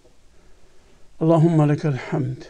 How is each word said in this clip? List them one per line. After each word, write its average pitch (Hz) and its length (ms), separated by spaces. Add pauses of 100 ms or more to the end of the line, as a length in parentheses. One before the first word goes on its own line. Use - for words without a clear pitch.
(1200)
اللهم 160 400
لك 147 240
الحمد 131 640